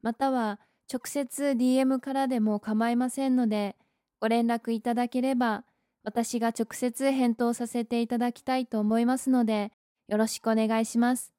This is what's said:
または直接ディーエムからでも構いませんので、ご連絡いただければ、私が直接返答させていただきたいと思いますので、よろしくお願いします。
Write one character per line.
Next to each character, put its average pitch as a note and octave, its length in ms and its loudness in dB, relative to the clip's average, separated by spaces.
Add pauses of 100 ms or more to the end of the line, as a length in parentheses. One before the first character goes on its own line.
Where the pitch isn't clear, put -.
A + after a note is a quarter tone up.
ま A3+ 140 -4
た C4+ 160 0
は A3 280 -2 (320)
直 B3+ 140 -6
接 C#4 500 -2
デ A#3 80 0
ィ B3+ 140 4
ー C4 40 4
エ C4+ 40 4
ム C4 160 2
か C4+ 140 -8
ら C4+ 140 0
で B3 120 0
も G#3+ 200 0
構 A3 300 0
い A#3+ 60 0
ま B3+ 140 0
せ C4+ 180 -2
ん B3+ 80 2
の B3 100 2
で、 G#3 300 -2 (440)
ご A3 80 0
連 A#3 180 2
絡 A#3 260 -2
い A3+ 80 -2
た A#3+ 140 -2
だ A#3+ 140 0
け B3+ 120 -2
れ C4 140 0
ば、 A#3+ 300 0 (380)
私 A3+ 380 -4
が A3+ 80 0
直 A3+ 240 -4
接 B3+ 380 -2
返 B3+ 240 2
答 A#3 180 0
さ A#3 140 -6
せ A#3 180 -4
て A#3 160 -2
い A#3 80 -2
た B3 80 -2
だ A#3+ 160 0
き - 100 -14
た C4 140 -2
い B3+ 100 -2
と A3 140 -2
思 G#3+ 180 2
い A#3 60 4
ま B3+ 140 2
す - 100 -4
の B3+ 160 4
で、 G#3+ 260 0 (380)
よ G#3+ 80 -2
ろ A3 100 4
し - 140 -6
く A3+ 100 -2
お A3 60 4
願 A3 240 2
い A3+ 60 0
し - 100 -4
ま A#3+ 180 4
す。 - 240 -10